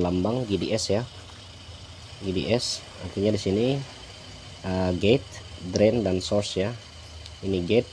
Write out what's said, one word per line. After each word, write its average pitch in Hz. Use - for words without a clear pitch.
lambang 98
G 101
D 87
S 107
ya, 117
G 98
D 92
S, -
artinya 98
di 101
sini, 101
eh, 92
gate, 110
drain, 107
dan 92
source 104
ya. 113
Ini 95
gate, 107